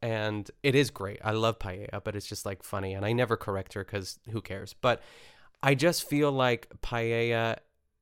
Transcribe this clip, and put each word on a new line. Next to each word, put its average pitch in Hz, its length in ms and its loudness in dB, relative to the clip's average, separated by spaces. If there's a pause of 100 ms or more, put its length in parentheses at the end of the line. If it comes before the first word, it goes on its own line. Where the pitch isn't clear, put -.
And 107 480 -2 (140)
it 135 120 4
is 139 140 6
great. 101 340 -8
I 107 80 0
love 110 280 2
paella, 101 440 -8
but 104 120 -4
it's 104 120 -8
just, - 180 -10
like, 101 160 -8
funny. 95 320 -4
And 98 120 -4
I 110 80 2
never 117 240 2
correct 95 360 -6
her 98 120 -6
'cause - 340 -6 (120)
who 110 100 -4
cares? - 320 -12
But - 280 2 (640)
I 139 120 6
just 160 340 2
feel 147 200 4
like 127 400 2 (120)
paella, 117 760 0 (440)